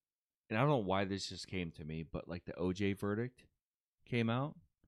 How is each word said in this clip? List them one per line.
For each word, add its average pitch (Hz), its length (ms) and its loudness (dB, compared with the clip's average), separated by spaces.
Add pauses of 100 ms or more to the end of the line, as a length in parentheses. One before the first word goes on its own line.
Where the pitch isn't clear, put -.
(500)
and 110 100 0
I - 20 4
don't 143 80 4
know 147 80 4
why 98 280 2
this 95 240 -2
just 92 180 -10
came 90 240 -2
to 82 120 -12
me, 80 200 -4
but, - 260 -8
like, 85 160 -8
the - 100 -8
O 90 160 2
J 98 220 2
verdict 104 520 -2 (600)
came 117 240 2
out, 131 260 0 (320)